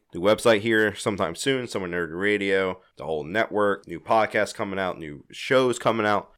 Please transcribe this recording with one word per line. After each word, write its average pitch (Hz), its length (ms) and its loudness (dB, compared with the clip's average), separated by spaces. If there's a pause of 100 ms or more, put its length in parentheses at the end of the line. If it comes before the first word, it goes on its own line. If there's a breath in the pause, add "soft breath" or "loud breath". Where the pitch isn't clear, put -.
(140)
the 90 60 -8
website 107 400 4
here 110 340 2
sometime 95 400 -2
soon. 131 320 -2
Somewhere 95 240 -6
Nerd 85 260 -4
Radio, 95 640 0 (180 soft breath)
the - 80 -12
whole 78 180 -4
network, 98 640 -2
new 82 120 -10
podcasts 107 540 0
coming 98 240 -6
out, 95 220 -4
new 76 320 -14
shows 127 480 0
coming 113 260 0
out, 104 320 2